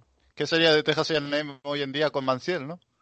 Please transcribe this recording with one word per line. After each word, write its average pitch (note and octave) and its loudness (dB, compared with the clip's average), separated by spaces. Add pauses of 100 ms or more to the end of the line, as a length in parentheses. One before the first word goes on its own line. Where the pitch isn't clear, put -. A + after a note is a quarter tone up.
(340)
¿Qué D3 -4
sería E3 4
de D3+ 4
Texas D3+ 0
A D#3 2
and C#3+ -2
M D3 -6
hoy C#3+ -4
en C3+ -6
día D3 0
con C3+ -2
Manciel, C3 -2
no? E3+ -12 (220)